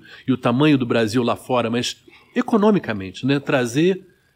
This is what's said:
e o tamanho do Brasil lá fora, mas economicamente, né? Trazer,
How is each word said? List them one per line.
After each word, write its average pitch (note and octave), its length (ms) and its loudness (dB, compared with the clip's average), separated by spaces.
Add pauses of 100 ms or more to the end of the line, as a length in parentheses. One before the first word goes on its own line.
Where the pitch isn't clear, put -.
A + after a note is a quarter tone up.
(260)
e C3 40 0
o B2 60 2
tamanho C#3 400 2
do B2 80 -2
Brasil A#2 380 0
lá A#2 120 0
fora, A#2+ 340 -2
mas A#2+ 280 -4 (380)
economicamente, F#3+ 920 0
né? C#3 140 0
Trazer, D3 640 0 (340)